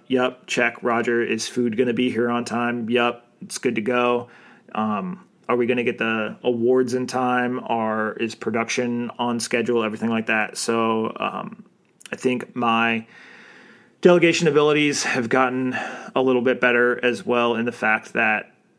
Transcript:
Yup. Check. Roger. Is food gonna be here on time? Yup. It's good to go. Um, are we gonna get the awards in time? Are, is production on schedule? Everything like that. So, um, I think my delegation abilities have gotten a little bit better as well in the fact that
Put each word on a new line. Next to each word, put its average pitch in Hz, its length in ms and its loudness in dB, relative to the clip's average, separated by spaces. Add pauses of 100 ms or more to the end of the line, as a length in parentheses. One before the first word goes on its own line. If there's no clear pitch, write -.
Yup. 127 400 -2
Check. 117 340 -2
Roger. 117 400 0
Is 113 260 -2
food 120 300 -2
gonna 120 160 2
be 123 160 0
here 120 220 0
on 120 140 -2
time? 120 440 -4
Yup. 120 380 0 (140)
It's - 180 -12
good 120 160 -2
to 113 60 -2
go. 123 480 0 (440)
Um, 101 500 -4 (240)
are 123 80 2
we 120 120 2
gonna 123 160 0
get 120 160 -2
the 113 420 -2
awards 123 540 2
in 127 100 -2
time? 123 540 -2
Are, 110 540 -2
is 113 200 -6
production 120 840 -2
on 120 200 -2
schedule? 117 440 0
Everything 110 260 -2
like 110 160 -2
that. 107 320 -2
So, 113 640 0
um, - 440 -8 (480)
I - 40 -6
think 127 400 -2
my 113 500 0 (960)
delegation 170 460 6
abilities 147 560 4
have 123 240 -2
gotten 127 480 0 (400)
a 135 60 4
little 127 220 4
bit 127 180 0
better 123 420 4
as 113 220 0
well 120 300 2
in 117 100 -2
the 120 60 -2
fact 110 420 -2
that 110 380 0 (280)